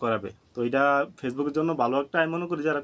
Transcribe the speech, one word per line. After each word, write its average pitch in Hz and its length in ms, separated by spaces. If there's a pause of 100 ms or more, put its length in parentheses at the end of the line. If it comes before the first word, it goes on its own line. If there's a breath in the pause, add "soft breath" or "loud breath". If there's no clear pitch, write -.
করাবে। 107 260 (240)
তো - 140
এটা 135 160 (360)
Facebook-এর 143 380
জন্য 160 120 (140)
ভালো 123 200
একটা, 139 180
আমি 160 140
মনে 175 140
করি 165 200
যারা 143 140